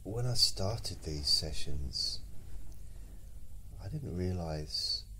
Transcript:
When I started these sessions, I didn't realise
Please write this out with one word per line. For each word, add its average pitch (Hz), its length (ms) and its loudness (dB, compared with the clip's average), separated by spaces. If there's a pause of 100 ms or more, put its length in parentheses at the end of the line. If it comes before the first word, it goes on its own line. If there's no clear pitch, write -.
When 117 220 0
I 120 80 2
started - 680 4
these 76 240 -2
sessions, 73 920 2 (1600)
I 95 60 -6
didn't 139 260 -4
realise 85 880 0 (160)